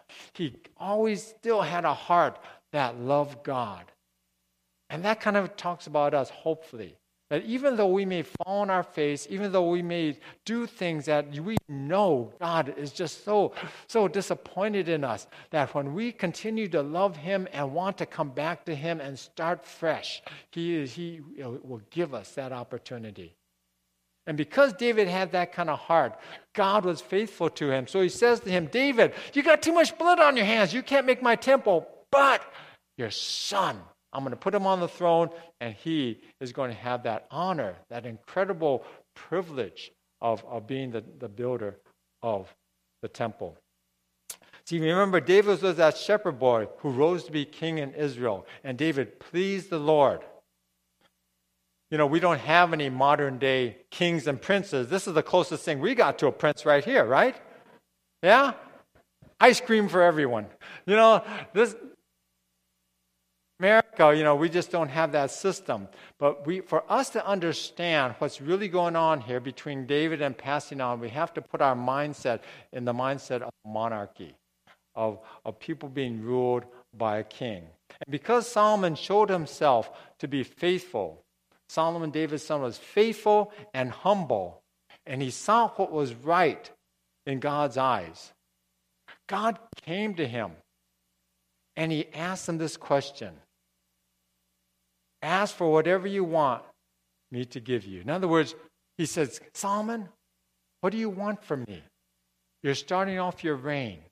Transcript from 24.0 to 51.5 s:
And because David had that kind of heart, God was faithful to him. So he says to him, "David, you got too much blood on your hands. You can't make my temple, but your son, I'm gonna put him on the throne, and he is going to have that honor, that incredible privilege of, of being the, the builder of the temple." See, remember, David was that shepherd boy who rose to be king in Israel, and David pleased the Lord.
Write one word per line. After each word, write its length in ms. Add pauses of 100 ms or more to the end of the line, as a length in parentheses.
And 100
because 380
David 340
had 240
that 200
kind 160
of 120
heart, 360 (360)
God 320
was 160
faithful 500
to 220
him. 160
So 140
he 60
says 320
to 100
him, 160
"David, 480 (180)
you 100
got 200
too 100
much 260
blood 220
on 160
your 100
hands. 260
You 100
can't 240
make 160
my 120
temple, 540 (240)
but 280 (560)
your 140
son, 720 (300)
I'm 100
gonna 140
put 180
him 100
on 140
the 80
throne, 440 (300)
and 140
he 460 (200)
is 120
going 180
to 60
have 260
that 300
honor, 420 (160)
that 160
incredible 800 (320)
privilege 760 (300)
of, 240
of 240
being 240
the, 100 (160)
the 100
builder 520 (420)
of 320 (460)
the 80
temple." 480 (1080)
See, 120
remember, 400
David 440
was 160
that 180
shepherd 420
boy 300 (100)
who 120
rose 340
to 80
be 120
king 340
in 160
Israel, 520 (160)
and 160
David 400
pleased 500
the 120
Lord. 400 (1700)